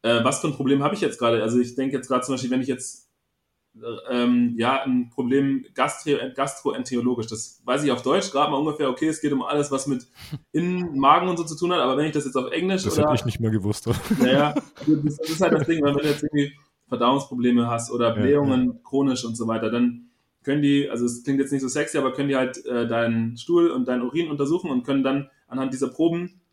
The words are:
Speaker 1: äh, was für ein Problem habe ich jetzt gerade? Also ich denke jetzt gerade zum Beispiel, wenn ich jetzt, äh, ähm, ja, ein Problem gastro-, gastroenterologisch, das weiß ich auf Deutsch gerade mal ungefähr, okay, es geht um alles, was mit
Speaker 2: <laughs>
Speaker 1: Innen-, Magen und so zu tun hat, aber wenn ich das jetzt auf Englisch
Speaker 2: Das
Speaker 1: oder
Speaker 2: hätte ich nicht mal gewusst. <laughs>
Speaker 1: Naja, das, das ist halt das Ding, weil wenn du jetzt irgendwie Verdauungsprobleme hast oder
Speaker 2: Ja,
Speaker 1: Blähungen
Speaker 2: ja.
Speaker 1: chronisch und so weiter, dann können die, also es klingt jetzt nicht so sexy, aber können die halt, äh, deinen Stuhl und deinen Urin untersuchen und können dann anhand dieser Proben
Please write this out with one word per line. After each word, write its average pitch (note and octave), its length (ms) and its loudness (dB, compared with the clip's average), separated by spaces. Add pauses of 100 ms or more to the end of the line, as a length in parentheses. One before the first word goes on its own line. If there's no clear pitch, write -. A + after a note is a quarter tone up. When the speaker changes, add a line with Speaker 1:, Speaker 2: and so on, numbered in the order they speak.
Speaker 1:
äh, A#2 220 2
was C3+ 160 0
für E3 80 -2
ein D3 60 -2
Problem C#3 280 2
habe D#3 120 0
ich - 60 -6
jetzt - 180 0
gerade? A#2 240 2
Also A2+ 180 2
ich A#2+ 140 -2
denke C3+ 220 -2
jetzt - 120 -6
gerade B2 160 0
zum C3+ 100 -2
Beispiel, A#2+ 160 -4
wenn B2+ 100 0
ich B2+ 80 -4
jetzt, - 400 -8 (680)
äh, A2 40 -20 (420)
ähm, A#2+ 360 4
ja, B2+ 240 0
ein B2 280 0
Problem C3+ 540 0 (100)
gastro-, C3 600 -2
gastroenterologisch, B2 920 -2
das - 380 -12
weiß C#3 200 -2
ich C#3 80 2
auf - 100 -4
Deutsch F3 280 0
gerade C#3+ 200 0
mal C3+ 80 0
ungefähr, D3+ 320 0
okay, D#3 180 -2
es D#3 120 -4
geht C#3+ 120 0
um C3 100 0
alles, C#3+ 280 0
was C3+ 160 -2
mit C3 200 -2 (240)
Speaker 2:
<laughs> - 220 -14
Speaker 1:
Innen-, F3 460 -2
Magen D#3+ 300 4
und F3+ 100 -2
so E3 60 -4
zu D#3 120 -10
tun F3 160 -2
hat, F3 80 2
aber C3 160 2
wenn D3+ 100 0
ich D#3 60 -4
das C#3+ 120 -2
jetzt C3+ 120 -4
auf B2+ 140 -2
Englisch F#3+ 340 -2
Speaker 2:
Das G3+ 100 0
Speaker 1:
oder D3 100 2
Speaker 2:
hätte D3+ 100 2
ich - 100 0
nicht A#2 160 -4
mal A2+ 100 0
gewusst. G#2 380 -2 (160)
<laughs> - 140 0
Speaker 1:
Naja, C4+ 360 4 (320)
das, D3 300 2
das - 140 -6
ist D#3+ 100 -2
halt E3 140 4
das D3 120 2
Ding, D#3+ 160 0
weil C#3+ 120 2
wenn C#3+ 80 0
du D3+ 80 2
jetzt C#3+ 120 0
irgendwie C#3+ 300 0 (360)
Verdauungsprobleme A#2+ 800 2
hast A#2+ 220 -4
oder A#2+ 180 0
Speaker 2:
Ja, A2+ 120 0
Speaker 1:
Blähungen C3+ 460 4
Speaker 2:
ja. A#2 180 -4
Speaker 1:
chronisch C3+ 400 0
und A2+ 120 -6
so A2+ 120 -4
weiter, A2 220 -2
dann A#2+ 380 0 (340)
können C#3+ 180 0
die, C#3+ 300 2
also A#2+ 160 -2
es A#2+ 160 -4
klingt C3+ 160 0
jetzt C#3 140 0
nicht C3+ 100 0
so C3 60 -4
sexy, D3 280 -2
aber C3 160 0
können C#3 160 -2
die C#3 80 2
halt, B2+ 300 -2
äh, A#2+ 200 -2
deinen A#2 520 0
Stuhl E3+ 320 4
und B2+ 160 -2
deinen B2 160 0
Urin D#3 260 -2
untersuchen D3+ 420 -2
und B2+ 120 0
können C#3 220 0
dann C#3 260 -2 (180)
anhand C3 240 -4
dieser C3 160 -2
Proben E3+ 520 -2 (120)